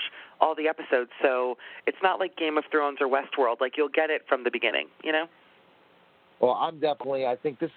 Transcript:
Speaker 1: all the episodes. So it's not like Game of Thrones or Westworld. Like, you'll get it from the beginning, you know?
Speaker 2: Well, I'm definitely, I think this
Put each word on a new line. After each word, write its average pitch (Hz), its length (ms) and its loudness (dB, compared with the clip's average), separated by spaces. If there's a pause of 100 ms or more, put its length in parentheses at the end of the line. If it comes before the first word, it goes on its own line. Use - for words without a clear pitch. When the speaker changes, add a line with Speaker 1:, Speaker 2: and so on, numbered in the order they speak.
(400)
Speaker 1:
all 156 140 4
the 151 120 -2
episodes. 135 440 0 (120)
So 127 340 2 (300)
it's - 160 -4
not 185 180 2
like 185 160 -4
Game 156 200 -2
of 147 140 0
Thrones 143 300 0
or 143 60 2
Westworld. 131 540 0
Like, 131 160 -2
you'll 147 120 2
get 156 220 0
it 147 160 -2
from 131 160 0
the 120 80 0
beginning, 107 380 -2 (140)
you 156 100 -4
know? 156 140 0 (1120)
Speaker 2:
Well, 120 140 4
I'm 147 260 -2
definitely, 135 460 -2
I 123 100 0
think 139 240 -6
this 160 160 -4